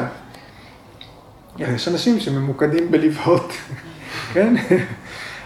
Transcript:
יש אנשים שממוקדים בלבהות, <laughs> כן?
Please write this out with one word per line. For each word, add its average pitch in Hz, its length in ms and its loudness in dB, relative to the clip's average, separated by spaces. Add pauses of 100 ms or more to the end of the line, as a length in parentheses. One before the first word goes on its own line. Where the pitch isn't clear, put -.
(1600)
יש 127 300 -4
אנשים 220 320 2
שממוקדים 151 720 0
בלבהות, 156 640 2 (380)
<laughs> - 420 -12
כן? 220 220 4 (920)